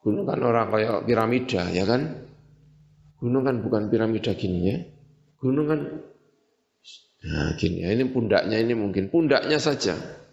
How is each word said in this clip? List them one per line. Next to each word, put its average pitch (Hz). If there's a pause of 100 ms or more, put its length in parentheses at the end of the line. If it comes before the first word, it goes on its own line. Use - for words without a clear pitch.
Gunung 104
kan -
orang 117
kayak 110
piramida, 113
ya 92
kan? 139 (880)
Gunung 127
kan 117
bukan 110
piramida 110
gini 90
ya. 113 (640)
Gunung 139
kan, 151 (1400)
nah 78
gini 87
ya, 92
ini 131
pundaknya 110
ini 117
mungkin, 98
pundaknya 151
saja. 135 (360)